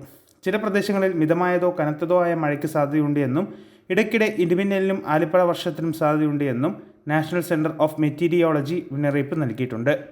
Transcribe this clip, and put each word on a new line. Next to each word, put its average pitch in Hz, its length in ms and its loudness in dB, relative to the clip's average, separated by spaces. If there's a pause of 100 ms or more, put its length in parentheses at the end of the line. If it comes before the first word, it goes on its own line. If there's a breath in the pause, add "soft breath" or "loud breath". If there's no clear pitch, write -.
(440 loud breath)
ചില 190 120 -2
പ്രദേശങ്ങളിൽ 196 560 0
മിതമായതോ 175 680 2
കനത്തതോ 160 420 2
ആയ 170 120 2
മഴയ്ക്ക് 151 320 -2
സാധ്യതയുണ്ട് 147 540 0
എന്നും 139 340 -2 (360 loud breath)
ഇടയ്ക്കിടെ 214 480 2
ഇടിമിന്നലിനും 190 680 0
ആലിപ്പഴ 160 360 2
വർഷത്തിനും 165 500 -2
സാധ്യതയുണ്ട് 151 520 0
എന്നും 135 520 -4 (220)
National 160 340 -2
Center 156 180 0
of 156 340 0
Meteorology 160 760 0 (100)
മുന്നറിയിപ്പ് 143 500 0
നൽകിയിട്ടുണ്ട്. 123 680 -2